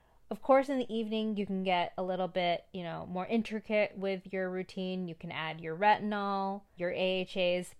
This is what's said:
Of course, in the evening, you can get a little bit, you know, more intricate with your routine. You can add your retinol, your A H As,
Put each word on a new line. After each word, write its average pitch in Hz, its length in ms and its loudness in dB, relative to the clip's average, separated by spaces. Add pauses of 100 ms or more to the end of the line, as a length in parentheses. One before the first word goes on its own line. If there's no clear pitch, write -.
(300)
Of 220 100 -6
course, 269 280 6
in 269 100 0
the 240 160 -2
evening, 220 420 0
you 202 100 0
can 190 180 -2
get 180 340 2
a 190 60 -2
little 185 240 0
bit, 175 340 0 (100)
you 180 120 -6
know, 165 260 -6
more 180 160 -4
intricate 214 680 0
with 190 360 -4
your 190 180 -2
routine. 185 580 -4
You 165 80 -8
can 165 160 -12
add 160 280 -6
your 160 140 -6
retinol, 202 840 2 (160)
your 175 160 -2
A - 40 -4
H 185 400 0
As, 180 440 0